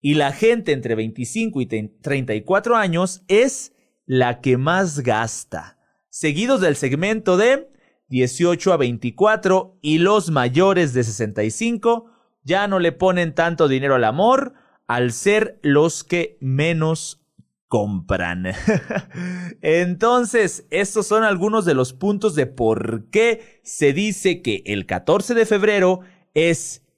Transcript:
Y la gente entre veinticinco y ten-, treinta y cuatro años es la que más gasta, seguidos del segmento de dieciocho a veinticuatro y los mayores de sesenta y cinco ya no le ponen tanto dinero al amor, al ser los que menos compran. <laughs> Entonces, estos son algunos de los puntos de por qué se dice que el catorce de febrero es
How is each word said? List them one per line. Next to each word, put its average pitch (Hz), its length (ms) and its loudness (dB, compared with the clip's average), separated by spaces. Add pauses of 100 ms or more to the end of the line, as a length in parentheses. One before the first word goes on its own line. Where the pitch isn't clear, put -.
Y 143 140 0
la 139 180 0
gente 226 380 0
entre 120 240 -2
veinticinco 131 640 -4
y 123 60 -4
ten-, 107 340 -8
treinta 131 320 -4
y 104 80 -4
cuatro 208 340 0
años 185 520 -2
es 226 460 0 (320)
la 127 360 0
que 127 160 2
más 160 440 -2
gasta, 113 760 -4 (320)
seguidos 196 500 0
del 165 160 2
segmento 180 640 0
de 254 320 2 (400)
dieciocho 170 640 0
a 165 40 2
veinticuatro 185 1040 0
y 151 180 0
los 190 320 2
mayores 151 600 2
de 123 120 0
sesenta 107 380 -4
y 110 80 -2
cinco 233 580 -2 (340)
ya 190 240 -2
no 196 120 0
le 170 120 2
ponen 180 420 0
tanto 165 340 2
dinero 135 280 2
al 123 80 2
amor, 226 500 2 (340)
al 123 240 0
ser 202 500 0
los 147 420 2
que - 380 -4
menos 156 800 -2 (460)
compran. 92 800 -4 (580)
<laughs> 180 560 -12
Entonces, 190 1080 0
estos 196 360 -2
son 220 160 2
algunos 208 400 0
de 170 100 2
los 131 200 0
puntos 202 420 -2
de 139 100 2
por 110 640 -2
qué 226 540 0
se 143 300 0
dice 190 480 -2
que 107 240 -4
el 104 200 -4
catorce 180 480 0
de 226 120 4
febrero 196 560 2 (320)
es - 520 0 (120)